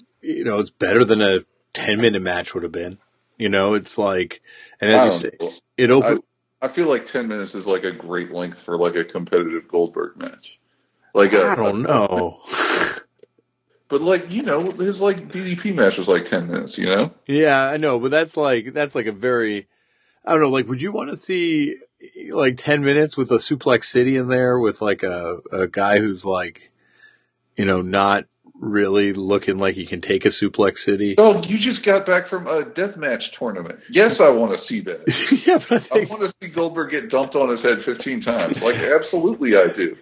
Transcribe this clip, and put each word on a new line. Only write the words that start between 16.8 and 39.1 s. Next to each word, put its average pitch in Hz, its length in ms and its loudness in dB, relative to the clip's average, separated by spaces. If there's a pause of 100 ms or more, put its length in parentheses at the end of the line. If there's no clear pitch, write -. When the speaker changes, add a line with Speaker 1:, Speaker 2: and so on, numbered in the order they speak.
Speaker 2:
know? 95 260 2 (140)
Speaker 1:
Yeah, 143 360 4
I 135 140 -2
know, 143 240 0
but 127 100 -2
that's, 156 260 0
like, 131 360 0
that's, 147 220 -4
like, 120 120 -4
a 110 60 -4
very, 107 560 -2 (560)
I - 80 0
don't 160 80 4
know, 147 80 4
like, 131 200 0
would 127 120 -6
you 190 100 -6
wanna - 260 -10
see, 165 600 -2 (540)
like, 135 260 2
ten 147 260 0
minutes 147 340 2
with 131 140 -2
a 120 60 4
Suplex 127 480 0
City 131 320 2
in 127 120 -2
there 127 300 2
with, 107 220 0
like, 101 220 0
a, 87 340 -6 (160)
a 92 160 -2
guy 101 300 2
who's, 98 260 -2
like, 90 480 -6 (840)
you 101 100 0
know, 92 160 0
not 98 420 2 (340)
really 101 540 0
looking 98 460 -2
like 95 160 0
he 90 100 -8
can 90 160 -8
take 95 240 -2
a 104 60 4
Suplex 98 480 0
City? 101 400 -2
Speaker 2:
Oh, 202 240 6
you 214 160 -4
just 233 260 -2
got 190 220 2
back 180 200 0
from 180 200 -8
a 151 180 -2
deathmatch 160 720 -6
tournament. 92 420 -8 (100)
Yes, 208 280 4
I 156 120 10
wanna 113 280 2
see 110 220 -6
that. 92 240 -10
Speaker 1:
<laughs> - 420 0
Yeah, 349 120 6 (100)
but - 40 0 (200)
I 214 60 -2
Speaker 2:
I - 20 -
Speaker 1:
think 202 100 -6
Speaker 2:
wanna 208 200 -4 (120)
see 180 60 -16
Goldberg 165 420 -4
get 131 200 -8
dumped 135 260 -2
on 135 140 2
his 113 120 -4
head 117 200 0
fifteen 123 380 -6
times. 101 420 -4
Like, 120 140 2
absolutely 156 800 2